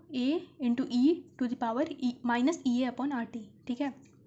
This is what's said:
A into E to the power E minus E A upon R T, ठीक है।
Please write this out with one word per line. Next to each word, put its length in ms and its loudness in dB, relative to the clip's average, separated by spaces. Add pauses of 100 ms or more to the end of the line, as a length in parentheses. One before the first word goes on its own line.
(160)
A 120 0 (360)
into 280 2
E 180 6 (320)
to 80 0
the 80 -6
power 260 0
E 280 -4 (160)
minus 400 2
E 100 2
A 140 0
upon 240 -2
R 100 -4
T, 160 -10 (260)
ठीक 140 -4
है। 120 -2 (340)